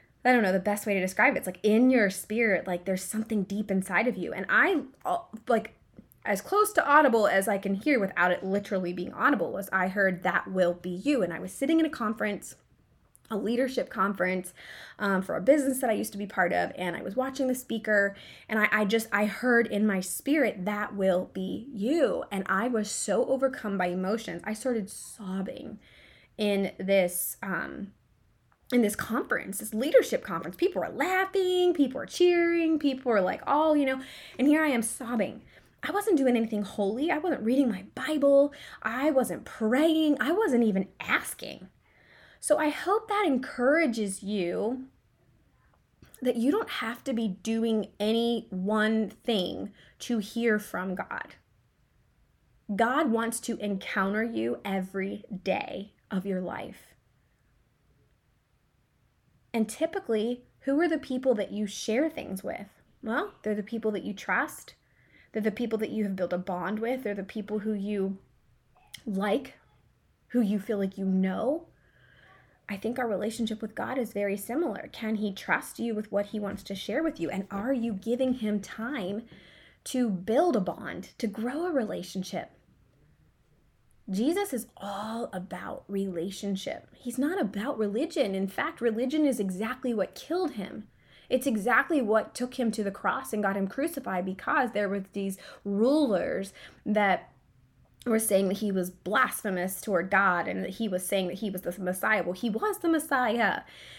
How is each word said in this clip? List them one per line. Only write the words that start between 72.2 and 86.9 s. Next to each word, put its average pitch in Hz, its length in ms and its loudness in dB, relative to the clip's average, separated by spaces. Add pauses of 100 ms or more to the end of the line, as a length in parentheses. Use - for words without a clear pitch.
I 202 80 -6
think 233 220 -4
our 247 80 0
relationship 220 560 -2
with 214 140 -8
God 233 200 -4
is 240 160 -2
very 202 240 0
similar. 240 560 -4
Can 220 240 -4
he 208 160 -2
trust - 460 -2
you 226 160 -4
with 208 160 -6
what 202 160 0
he 214 140 -6
wants 196 240 -6
to 202 100 -8
share 208 280 -4
with 320 180 -4
you? 165 100 -2
And 196 180 -4
are 208 240 -4
you 233 200 -2
giving 240 420 0
him 208 260 -2
time 220 640 -6 (640)
to 247 260 0
build 240 460 2
a 208 40 2
bond, 185 580 -6
to 226 100 -2
grow 247 360 -4
a 359 80 -2
relationship? 185 800 -4 (1600)
Jesus 294 440 0
is 240 140 -6 (100)
all 220 560 -6
about 180 540 -10
relationship. 196 1080 -4